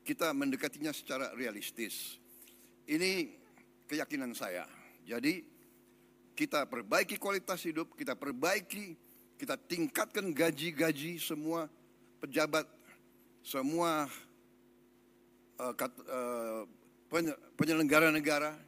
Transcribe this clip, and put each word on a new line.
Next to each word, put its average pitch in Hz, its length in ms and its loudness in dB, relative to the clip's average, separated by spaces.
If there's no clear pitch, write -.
kita 156 340 0
mendekatinya 143 560 -2
secara 135 460 -4
realistis. 110 800 -6
Ini 170 420 0
keyakinan 135 480 -4
saya. 90 320 -6
Jadi, 139 380 0
kita 147 320 0
perbaiki 127 540 0
kualitas 196 420 -2
hidup, 160 320 -4
kita 131 240 -6
perbaiki, 170 760 -2
kita 143 160 -2
tingkatkan 170 800 -2
gaji-gaji 160 840 0
semua 156 500 -4
pejabat, 151 480 2
semua, 151 680 2
eh, 123 160 -4
kat-, 131 320 -6
eh, 120 520 -4
penye-, 160 320 0
penyelenggara 156 560 8
negara. 151 460 2